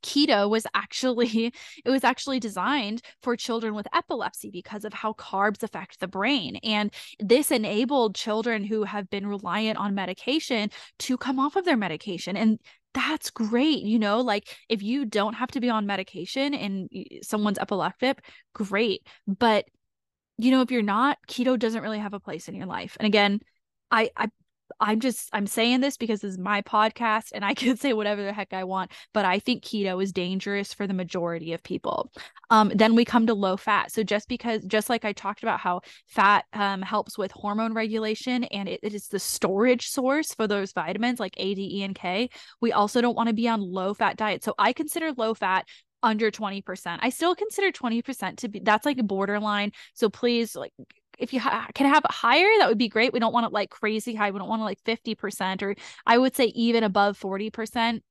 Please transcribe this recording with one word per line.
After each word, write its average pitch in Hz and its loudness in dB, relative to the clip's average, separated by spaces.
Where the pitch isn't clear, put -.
Keto 262 2
was 220 0
actually, 233 0
<laughs> - -20
it 240 0
was 262 2
actually 262 0
designed 214 -2
for 247 -2
children 226 -4
with 208 -8
epilepsy 214 -4
because 208 -12
of 208 -10
how 220 -4
carbs 202 -2
affect 190 -10
the 185 -6
brain. 202 -2
And 208 0
this 233 4
enabled 226 2
children 220 -2
who 214 -2
have 196 -8
been 202 -6
reliant 208 -2
on 202 -2
medication 208 -2
to 254 -2
come 262 -2
off - 0
of 370 0
their 320 4
medication. 180 -4
And 220 2
that's 269 -2
great. 240 0
You 220 2
know, 214 2
like, 214 -2
if 214 0
you 254 -2
don't 208 0
have 240 -4
to 269 -4
be 240 0
on 220 0
medication 202 -4
and 196 -4
y-, 190 -12
someone's 208 0
epileptic, 202 -2
great. 202 -2
But, 214 2
you 240 4
know, 262 6
if 247 0
you're 247 2
not, 220 2
keto 254 2
doesn't 226 0
really 220 -4
have 208 -6
a 196 -8
place - -12
in - -12
your 190 -8
life. 92 -8
And 214 0
again, 202 4
I, 226 4
I, 220 0
I'm 214 2
just, 254 -2
I'm 202 -2
saying 240 2
this 277 0
because 214 -2
this 208 -6
is 185 -8
my 202 -2
podcast 220 0
and 208 -6
I 202 0
<laughs> - -
can 247 0
say 277 0
whatever 208 0
the 202 -4
heck 208 -8
I 190 -4
want, 185 -6
but 208 2
I 185 2
think - -2
keto 190 -2
is 196 -2
dangerous 190 -4
for 202 -6
the 196 -2
majority 170 -4
of 165 -8
people. - -4
Um, 214 6
then 220 6
we 233 8
come 233 4
to 226 2
low 196 0
fat. 202 0
So 226 -2
just 208 -2
because, 233 -4
just 214 0
like 233 0
I 208 -2
talked 202 -8
about 226 0
how 180 -2
fat, 202 6
um, 196 -2
helps 196 -4
with 196 -4
hormone 220 -4
regulation 220 -2
and 196 -6
it, 185 -6
it 208 -4
is 208 -10
the 202 -4
storage 220 2
source 277 0
for 226 -2
those 202 -2
vitamins 202 -2
like 196 -6
A, 190 -2
D, 196 -6
E, - -4
and 190 -6
K, 196 -2
we 233 2
also 208 2
don't 240 2
wanna 226 2
be 226 0
on 226 2
low 185 -4
fat 208 0
diets. 214 -2
So 214 -2
I 214 4
consider 320 -4
low 226 -2
fat 190 -2
under 220 2
twenty 196 -8
percent. 180 -8
I 254 2
still 339 0
consider 392 -2
twenty 233 -4
percent 208 -8
to 240 -8
be, 202 -8
that's, 214 4
like, 285 0
a 247 0
borderline. 208 -2
So - 0
please, 233 0
like, - -10
if - -4
you 254 0
ha-, 226 -2
can 277 2
have 294 6
it - 2
higher, 294 4
that 254 8
would 226 4
be 240 2
great. 220 2
We 247 0
don't 226 2
want 233 2
it, - -4
like, 202 -2
crazy 220 -4
high. 208 0
We 196 -6
don't 190 -8
want 220 -2
it, - -4
like, 196 -6
fifty 226 -2
percent, 190 -6
or 202 -4
I 233 8
would 254 4
say 262 4
even 233 2
above 202 2
forty 202 -6
percent 226 -4